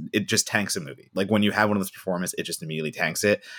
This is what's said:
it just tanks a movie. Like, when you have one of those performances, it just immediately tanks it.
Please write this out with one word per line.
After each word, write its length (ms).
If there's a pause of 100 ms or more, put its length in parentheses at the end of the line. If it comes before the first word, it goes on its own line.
(120)
it 160
just 200
tanks 280
a 60
movie. 320
Like, 160
when 140
you 80
have 180
one 80
of 40
those 100
performances, 480
it 20
just 220
immediately 280
tanks 320
it. 200 (160)